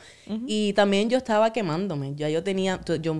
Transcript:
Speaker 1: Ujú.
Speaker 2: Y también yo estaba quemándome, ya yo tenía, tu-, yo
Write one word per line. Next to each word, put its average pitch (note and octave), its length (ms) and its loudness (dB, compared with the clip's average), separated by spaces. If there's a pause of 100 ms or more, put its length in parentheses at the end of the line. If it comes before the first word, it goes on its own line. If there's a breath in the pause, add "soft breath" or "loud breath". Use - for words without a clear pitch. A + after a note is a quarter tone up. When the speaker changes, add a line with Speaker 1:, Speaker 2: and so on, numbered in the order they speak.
(280 loud breath)
Speaker 1:
Ujú. A3 200 -6
Speaker 2:
Y G#3+ 260 0
también G3+ 360 4
yo B3+ 80 2
estaba A3+ 340 2
quemándome, D#3+ 640 -2
ya D3 140 -4
yo D#3+ 140 0
tenía, F#3+ 360 0
tu-, E3+ 160 -2
yo D#3+ 240 -2